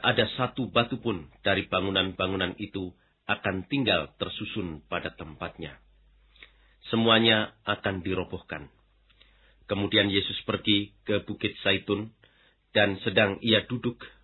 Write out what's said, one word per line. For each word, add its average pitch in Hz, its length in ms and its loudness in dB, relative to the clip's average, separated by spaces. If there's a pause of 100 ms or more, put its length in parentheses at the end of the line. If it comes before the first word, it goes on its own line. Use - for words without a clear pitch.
ada 117 320 2
satu 123 320 -4
batu 117 320 0
pun 92 400 -4
dari 98 320 0
bangunan-bangunan 95 880 0
itu 98 320 -8 (400)
akan 95 400 -2
tinggal 104 480 2
tersusun 90 720 -8
pada 85 240 -6
tempatnya. 80 640 -12 (1120)
Semuanya 113 720 4
akan 98 400 -2
dirobohkan." 87 640 -6 (1000)
Kemudian 101 400 2
Yesus 98 280 0 (120)
pergi 104 560 0
ke 101 240 0
Bukit 104 320 -4
Zaitun, 101 480 0 (640)
dan 101 320 4
sedang 101 360 4
ia 107 280 4
duduk, 120 320 -4 (220)